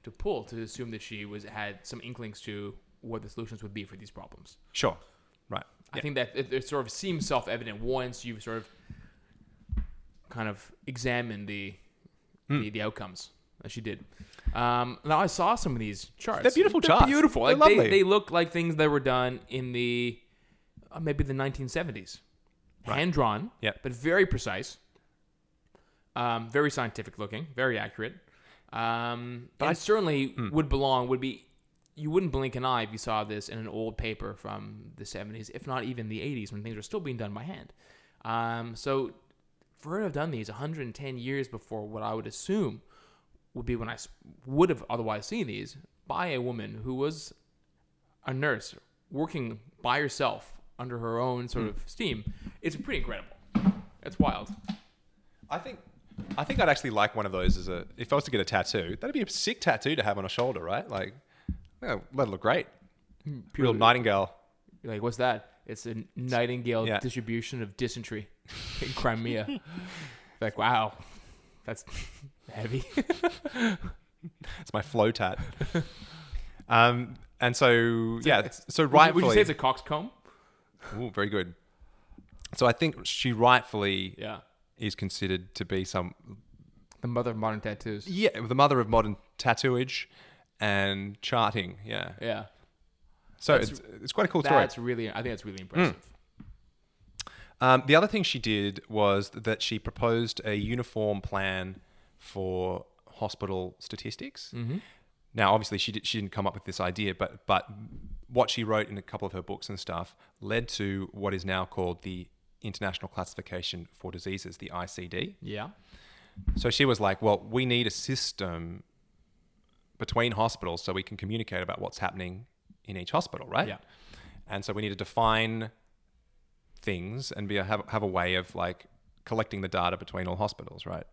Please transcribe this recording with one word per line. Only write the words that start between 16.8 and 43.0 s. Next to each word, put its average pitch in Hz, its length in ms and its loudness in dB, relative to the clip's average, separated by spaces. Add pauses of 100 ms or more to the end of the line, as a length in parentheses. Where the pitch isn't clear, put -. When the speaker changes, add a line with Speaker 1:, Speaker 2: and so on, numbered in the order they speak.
Speaker 1:
They're - 80 4
Speaker 2:
charts. 240 180 10
Speaker 1:
beautiful. 294 400 6
Speaker 2:
They're 262 100 8
Speaker 1:
Like, 302 140 10
they, - 60 10
Speaker 2:
lovely. 214 140 6
Speaker 1:
they 196 120 8
look 202 280 6
like 170 220 4
things 170 240 0
that 156 140 6
were 147 100 4
done 127 480 2
in 127 240 -4
the, 120 460 0 (720)
uh, 156 80 -8
maybe 147 240 0
the 135 100 -2
nineteen 135 340 -2
seventies. 117 520 -6 (680)
Speaker 2:
Right. 110 120 0
Speaker 1:
Hand-drawn, 147 520 2 (120)
Speaker 2:
Yep. 104 200 -2
Speaker 1:
but 127 100 -4
very 165 340 4
precise. 104 500 -4 (1400)
Um, 117 340 -2
very 143 200 6
scientific 113 480 -6
looking, 107 280 -6 (100)
very 123 220 0
accurate. 107 360 -6 (580)
Um, 120 760 -4 (100)
Speaker 2:
But 143 80 0
Speaker 1:
and 156 40 4
Speaker 2:
I - 20 2
Speaker 1:
certainly 160 560 2
Speaker 2:
Hmm. 113 220 -4
Speaker 1:
would 147 180 2
belong, 131 400 2
would 127 120 2
be, 131 260 -8 (500)
you 151 140 -4
wouldn't 175 220 2
blink 135 240 -2
an 127 80 -2
eye 123 180 2
if 107 100 -4
you 110 60 -10
saw 107 260 -2
this 107 240 -6
in 110 100 -10
an 110 100 -8
old 113 280 -4
paper 107 380 -6
from 104 600 -12
the 101 100 -14
seventies, 107 480 -12
if - 120 -12
not 127 180 -4
even 117 240 -6
the 107 120 -6
eighties, 117 320 -6
when 104 100 -10
things 113 140 -8
were 104 60 -10
still 208 180 -6
being 135 160 -6
done 104 160 -6
by 110 120 -10
hand. - 280 -14 (520)
Um, 117 520 -2
so 135 380 0 (640)
for 151 140 -14
her 196 60 -2
to 214 60 -2
have 170 80 -2
done 151 180 -2
these 113 180 -6
a 104 60 -10
hundred 151 280 -6
and 113 120 -8
ten 135 240 -8
years 131 300 -4
before 107 380 -10
what 107 160 -8
I 110 120 -2
would 110 120 -6
assume 160 560 -2 (720)